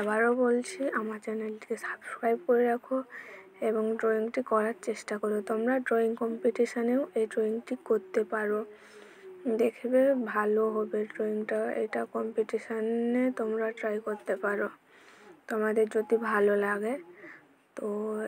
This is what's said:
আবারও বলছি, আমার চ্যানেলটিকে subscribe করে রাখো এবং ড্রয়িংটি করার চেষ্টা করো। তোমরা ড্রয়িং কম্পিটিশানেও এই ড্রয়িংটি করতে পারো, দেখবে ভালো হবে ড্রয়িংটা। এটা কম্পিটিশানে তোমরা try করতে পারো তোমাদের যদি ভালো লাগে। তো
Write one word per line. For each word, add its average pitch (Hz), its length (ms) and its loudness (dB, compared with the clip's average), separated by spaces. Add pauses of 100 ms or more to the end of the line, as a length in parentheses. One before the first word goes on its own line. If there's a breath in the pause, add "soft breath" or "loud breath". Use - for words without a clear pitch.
আবারও 214 320 2 (120)
বলছি, 240 360 0 (200)
আমার 214 240 -6
চ্যানেলটিকে 220 520 -6 (100)
subscribe - 520 -2 (100)
করে 240 140 6 (100)
রাখো 247 260 -4 (720 loud breath)
এবং 220 160 2 (160)
ড্রয়িংটি 220 400 0 (120)
করার 220 240 2 (120)
চেষ্টা 214 340 -6
করো। 214 140 0 (140)
তোমরা 226 240 2 (120)
ড্রয়িং 226 240 2 (120)
কম্পিটিশানেও 233 800 2 (180)
এই 220 140 2
ড্রয়িংটি 220 420 -2 (140)
করতে 214 320 0 (120)
পারো, 214 280 0 (1000 loud breath)
দেখবে 240 380 2 (340)
ভালো 214 280 4 (120)
হবে 214 260 0 (120)
ড্রয়িংটা। 214 480 -2 (240)
এটা 233 160 -4 (140)
কম্পিটিশানে 226 1080 0 (180)
তোমরা 220 260 0 (120)
try 214 180 -2 (100)
করতে 208 380 -2
পারো 208 240 0 (840 loud breath)
তোমাদের 220 360 2 (100)
যদি 220 200 4 (140)
ভালো 208 220 4 (120)
লাগে। 208 300 -2 (840 loud breath)
তো - 100 -6 (420)